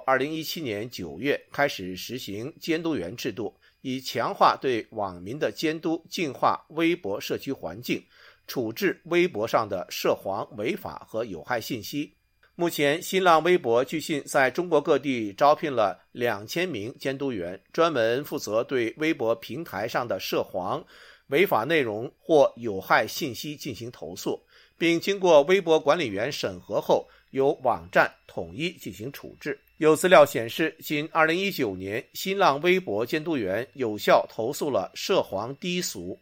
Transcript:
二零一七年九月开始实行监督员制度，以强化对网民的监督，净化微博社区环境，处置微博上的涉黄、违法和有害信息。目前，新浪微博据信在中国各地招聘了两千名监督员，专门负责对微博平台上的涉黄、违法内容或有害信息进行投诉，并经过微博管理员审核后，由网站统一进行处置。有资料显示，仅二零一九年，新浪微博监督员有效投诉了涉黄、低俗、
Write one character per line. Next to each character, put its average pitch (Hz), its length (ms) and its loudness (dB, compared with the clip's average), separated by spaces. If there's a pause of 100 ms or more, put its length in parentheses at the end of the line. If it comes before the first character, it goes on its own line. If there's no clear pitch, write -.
二 131 120 4
零 143 160 -2
一 160 100 -6
七 - 160 -8
年 117 300 -6
九 80 320 -10
月 135 280 -2
开 143 200 0
始 92 260 -8
实 113 220 -10
行 113 420 -10
监 165 240 -2
督 160 140 -2
员 90 180 -6
制 123 160 -6
度， 98 240 -8 (240)
以 131 180 -6
强 135 380 -4
化 143 260 6
对 123 300 0
网 95 300 -6
民 110 180 -10
的 127 140 0
监 160 260 -2
督， 160 300 -2
净 151 240 -4
化 - 380 0
微 165 220 2
博 104 260 -4
社 - 180 -6
区 - 120 -10
环 92 320 -8
境， 127 220 -4 (420)
处 110 280 -4
置 180 320 -2
微 175 200 2
博 113 220 -2
上 113 220 2
的 92 200 -4
涉 - 240 0
黄、 104 320 -4 (120)
违 123 180 -4
法 - 320 -12
和 113 160 -6
有 90 180 -10
害 120 200 -4
信 120 200 -8
息。 143 320 -8 (420)
目 170 140 0
前， 156 320 0
新 185 220 0
浪 165 180 6
微 175 160 4
博 123 280 2
据 156 160 -6
信 147 240 -4
在 135 260 2
中 175 160 -4
国 151 140 4
各 139 180 4
地 123 320 -4
招 147 240 4
聘 147 180 -6
了 101 240 2 (140)
两 113 340 -4
千 170 220 -4
名 117 320 -6
监 135 180 -4
督 139 140 -4
员， 90 260 -6 (140)
专 170 200 2
门 120 300 2
负 147 160 -6
责 110 280 -2
对 120 320 -2
微 156 160 0
博 113 220 0
平 113 280 -12
台 101 240 -6
上 131 180 -4
的 101 140 -4
涉 135 240 -2
黄、 101 420 -4 (420)
违 165 200 2
法 117 160 2
内 156 160 0
容 113 400 -4
或 143 380 6
有 107 240 -6
害 147 260 2
信 139 260 -6
息 151 220 -10
进 135 180 -10
行 117 160 -12
投 82 240 -14
诉， - 320 -6 (320)
并 165 220 2
经 202 180 -2
过 170 260 8
微 185 180 4
博 160 180 4
管 147 180 4
理 147 120 -2
员 104 200 -2
审 98 300 -6
核 117 220 -4
后， 143 240 2 (260)
由 135 200 2 (120)
网 98 280 0
站 160 180 4 (160)
统 87 300 -10
一 165 160 -4
进 127 220 -14
行 107 180 -12
处 - 260 -16
置。 - 220 -8 (160)
有 156 180 6
资 156 140 2
料 165 180 12
显 117 220 -4
示， 160 320 -2
仅 151 320 -6
二 160 160 4
零 165 100 2
一 196 140 -2
九 127 240 -2
年， 98 260 -6 (120)
新 190 240 -4
浪 151 240 4
微 180 180 4
博 113 260 -2
监 156 160 -2
督 160 140 -4
员 107 380 -2
有 113 240 -2
效 156 320 4
投 120 240 -4
诉 151 180 -4
了 98 240 -2
涉 180 260 2
黄、 110 360 -4
低 180 240 -4
俗、 95 400 -8